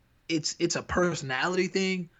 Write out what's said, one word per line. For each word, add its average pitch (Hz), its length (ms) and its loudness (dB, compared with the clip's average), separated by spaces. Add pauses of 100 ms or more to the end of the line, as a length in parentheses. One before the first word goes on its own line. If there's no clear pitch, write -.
(300)
it's, 160 300 -2
it's 170 180 0
a 127 40 0
personality 170 880 0
thing, 190 420 0 (100)